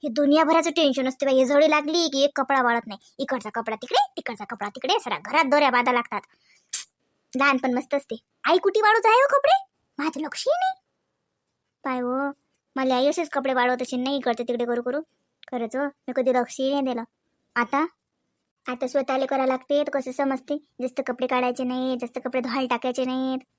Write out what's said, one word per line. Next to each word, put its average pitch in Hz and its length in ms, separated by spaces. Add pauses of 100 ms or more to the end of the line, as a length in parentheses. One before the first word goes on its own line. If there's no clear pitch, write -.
हे 294 40
दुनियाभराचं 302 600
टेन्शन 277 380
असते 262 180
बाई. 269 80
हे 262 120
झडी 285 240
लागली 311 380
की 277 160
एक 285 160
कपडा 269 220
वाळत 233 240
नाही. 214 120 (200)
इकडचा 254 320
कपडा - 260
तिकडे, 762 400
तिकडचा 220 280
कपडा 208 240
तिकडे, - 300
सारा 202 200
घरात 285 260
दोऱ्या 285 260
बांधा 247 220
लागतात. 240 280 (1160)
लहानपण 262 380
मस्त 254 200
असते. 277 220 (280)
आई 330 140
कुठे 392 220
वाळू 427 180
जाय 440 160
हो 554 240
कपडे? 719 260 (340)
माझं 285 220
लक्षही 311 400
नाही. 762 180 (1040)
पाय 254 160
हो, 262 300 (460)
मला 262 180
आई 254 120
असेच 311 220
कपडे 269 240
वाळवत 247 300
असेल 254 160
नाही 269 180
इकडचे 240 260
तिकडे 240 220
करू 240 180
करू. 247 180 (520)
खरंच 233 240
हो, 277 80
मी - 320
कधी 254 180
लक्षही 254 360
नाही 277 120
दिलं. 247 200 (520)
आता, 269 320 (800)
आता 254 200
स्वतःले 269 400
करा 262 200
लागते 269 360
तर 294 80
कसं 269 220
समजते. 269 440
जास्त 254 500
कपडे 247 200
काढायचे 247 380
नाही, 254 360
जास्त 247 240
कपडे 254 160
धुवायला 247 300
टाकायचे 247 340
नाहीत. 262 340 (200)